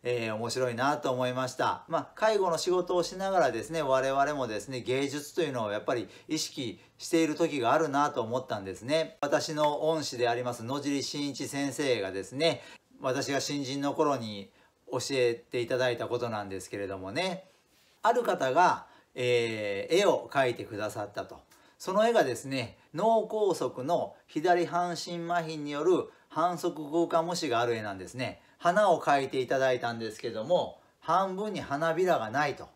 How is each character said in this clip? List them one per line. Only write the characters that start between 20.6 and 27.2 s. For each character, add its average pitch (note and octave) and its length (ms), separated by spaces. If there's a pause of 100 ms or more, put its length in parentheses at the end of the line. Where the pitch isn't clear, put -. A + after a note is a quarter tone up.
く G#2+ 140
だ G#2+ 120
さ G#2+ 140
っ G2+ 100
た F#2+ 120
と。 - 140 (380)
そ - 160
の G#3+ 140
絵 A#3 60
が G3 100
で B2+ 120
す B2+ 100
ね、 C3 320 (180)
脳 G#3+ 320
梗 G#3+ 280
塞 B2+ 300
の D#3 300 (100)
左 F3 400
半 F3 260
身 E3+ 400
麻 E3+ 140
痺 D#3+ 120
に D3 120
よ D3 140
る E3 260 (200)
反 E3+ 280
則 D3+ 340
空 E3 160
間 E3 200